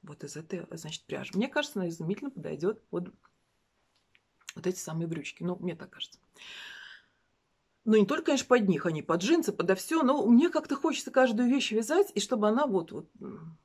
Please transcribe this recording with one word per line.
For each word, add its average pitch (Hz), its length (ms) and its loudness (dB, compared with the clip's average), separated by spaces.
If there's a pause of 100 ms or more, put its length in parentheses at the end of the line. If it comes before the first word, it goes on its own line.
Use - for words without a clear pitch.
вот - 200 -16
из 143 140 -12
этой, 160 340 -10
значит, 156 340 -12
пряжи. - 300 -8
Мне 214 140 0
кажется, 285 300 -4
она 180 100 -4
изумительно 175 420 -6
подойдёт 165 580 -6
под 180 220 -6 (1400)
вот 165 120 -6
эти 185 120 -4
самые 165 280 -6
брючки. 156 360 -10
Ну, 180 160 -4
мне 170 160 -6
так - 160 -18
кажется. - 280 -14 (1700)
Ну, 220 120 4
не 208 80 8
только, 302 200 -2
конечно, 277 220 0
под 247 200 4
них, 180 180 2
они 160 160 -2
под 170 200 0
джинсы, 277 300 2
подо 175 240 2
всё, 320 280 -2
но 269 240 4
мне 247 220 8
как-то 294 260 -2
хочется 277 340 -4
каждую 247 400 4
вещь 262 220 0
вязать, 285 420 2
и 208 60 0
чтобы 214 280 0
она 247 200 2
вот, 185 240 -2
вот, - 180 -12 (100)
м. 160 460 -14